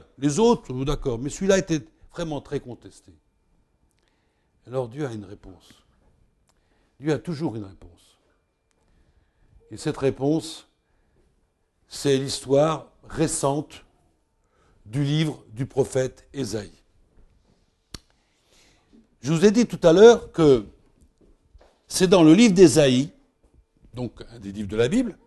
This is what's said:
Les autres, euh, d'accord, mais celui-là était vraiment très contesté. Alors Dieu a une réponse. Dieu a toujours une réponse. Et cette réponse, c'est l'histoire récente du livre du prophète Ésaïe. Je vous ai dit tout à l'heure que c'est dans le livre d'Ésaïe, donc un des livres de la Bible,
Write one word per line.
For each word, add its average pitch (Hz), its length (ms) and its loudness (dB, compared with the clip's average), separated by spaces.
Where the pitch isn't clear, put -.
Les 143 200 -2
autres, 226 340 0
euh, 127 140 -8
d'accord, 135 320 -6
mais 135 100 -10
celui-là 190 300 0
était 165 260 -6
vraiment 156 280 -10
très 139 200 -12
contesté. 95 520 -20
Alors 123 220 -8
Dieu 139 180 -10
a 120 60 -10
une 104 120 -14
réponse. 95 440 -20
Dieu 147 120 -4
a 135 60 -2
toujours 147 380 -10
une 104 80 -12
réponse. 87 540 -20
Et 110 60 -16
cette 143 220 -8
réponse, 139 680 -4
c'est 139 300 -2
l'histoire 139 720 -2
récente 143 760 -6
du 131 180 -6
livre 151 480 -4
du 120 120 -10
prophète 131 680 -6
Ésaïe. 104 400 -10
Je 131 120 -4
vous 165 120 2
ai 214 60 6
dit 220 160 2
tout - 200 -14
à 165 60 8
l'heure 214 400 6
que 135 340 4
c'est 185 220 -2
dans 180 140 4
le 156 120 8
livre 214 200 6
d'Ésaïe, 143 580 4
donc 123 360 -14
un - 80 -20
des 98 140 -14
livres 104 160 -10
de 104 80 -8
la 117 120 0
Bible, 226 280 -2